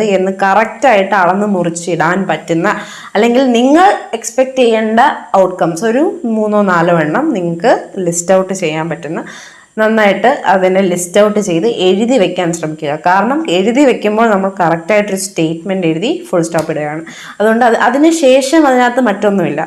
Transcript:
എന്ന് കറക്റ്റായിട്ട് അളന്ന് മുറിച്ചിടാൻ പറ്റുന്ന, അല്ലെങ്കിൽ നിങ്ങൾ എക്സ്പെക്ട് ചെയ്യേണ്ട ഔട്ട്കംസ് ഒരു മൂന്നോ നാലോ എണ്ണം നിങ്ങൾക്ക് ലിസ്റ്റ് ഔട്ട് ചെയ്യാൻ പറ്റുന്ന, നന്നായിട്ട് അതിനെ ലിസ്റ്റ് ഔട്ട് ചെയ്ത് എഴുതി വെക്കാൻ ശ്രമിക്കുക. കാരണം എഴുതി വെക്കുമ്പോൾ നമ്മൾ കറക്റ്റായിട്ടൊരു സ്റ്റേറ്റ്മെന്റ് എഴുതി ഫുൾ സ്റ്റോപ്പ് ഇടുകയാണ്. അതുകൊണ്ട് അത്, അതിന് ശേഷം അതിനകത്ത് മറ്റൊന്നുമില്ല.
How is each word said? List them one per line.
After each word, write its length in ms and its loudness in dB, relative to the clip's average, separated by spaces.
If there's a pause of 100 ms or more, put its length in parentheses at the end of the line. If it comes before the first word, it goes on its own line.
(160)
എന്ന് 160 0 (120)
കറക്റ്റായിട്ട് 760 2
അളന്ന് 340 0
മുറിച്ചിടാൻ 760 -2
പറ്റുന്ന, 380 -2 (460)
അല്ലെങ്കിൽ 280 2 (160)
നിങ്ങൾ 320 4 (280)
എക്സ്പെക്ട് 440 -2
ചെയ്യേണ്ട 380 2 (420)
ഔട്ട്കംസ് 500 -2
ഒരു 120 2 (320)
മൂന്നോ 260 0 (120)
നാലോ 320 2
എണ്ണം 200 -2 (140)
നിങ്ങൾക്ക് 340 0 (340)
ലിസ്റ്റ് 300 0
ഔട്ട് 160 -2 (100)
ചെയ്യാൻ 300 -4
പറ്റുന്ന, 280 -10 (580)
നന്നായിട്ട് 480 2 (220)
അതിനെ 400 2
ലിസ്റ്റ് 320 -2
ഔട്ട് 240 2
ചെയ്ത് 200 0 (200)
എഴുതി 340 2
വെക്കാൻ 280 -2 (100)
ശ്രമിക്കുക. 340 -6 (140)
കാരണം 340 2 (160)
എഴുതി 320 2
വെക്കുമ്പോൾ 440 0
നമ്മൾ 180 0 (100)
കറക്റ്റായിട്ടൊരു 640 0
സ്റ്റേറ്റ്മെന്റ് 680 -4
എഴുതി 200 -2 (180)
ഫുൾ 180 0
സ്റ്റോപ്പ് 280 -4
ഇടുകയാണ്. 280 -6 (360)
അതുകൊണ്ട് 300 2
അത്, 80 2 (120)
അതിന് 220 2 (120)
ശേഷം 460 4
അതിനകത്ത് 400 2
മറ്റൊന്നുമില്ല. 580 -2